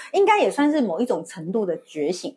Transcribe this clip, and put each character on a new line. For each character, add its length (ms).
应 140
该 140
也 100
算 220
是 100
某 180
一 60
种 180
程 280
度 160
的 180
觉 260
醒 260